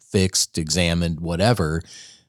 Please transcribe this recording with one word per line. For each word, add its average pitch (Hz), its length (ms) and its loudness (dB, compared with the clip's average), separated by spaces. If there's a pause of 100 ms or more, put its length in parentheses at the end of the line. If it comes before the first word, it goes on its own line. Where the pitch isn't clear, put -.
fixed, - 580 -2
examined, 85 640 0
whatever, 85 600 0 (460)